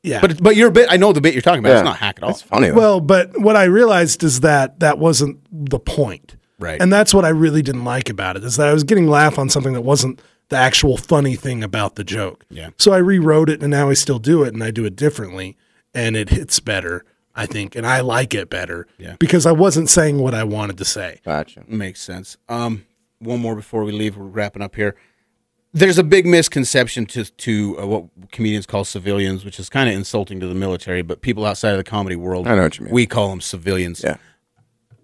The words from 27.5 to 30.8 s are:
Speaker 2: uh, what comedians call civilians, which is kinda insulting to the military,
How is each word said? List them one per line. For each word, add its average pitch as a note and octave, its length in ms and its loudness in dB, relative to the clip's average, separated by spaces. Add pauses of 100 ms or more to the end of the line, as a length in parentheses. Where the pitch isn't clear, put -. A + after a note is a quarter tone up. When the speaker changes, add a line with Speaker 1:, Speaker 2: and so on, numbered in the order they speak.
Speaker 2:
uh, G2 60 -8
what G2+ 180 -4 (260)
comedians G#2 360 -4
call G2+ 180 -4
civilians, G2 600 -4
which G2 140 -16
is - 120 -14
kinda C3+ 220 0
insulting G2 480 -6
to F#2 60 -8
the F2+ 80 -8
military, F#2 460 -4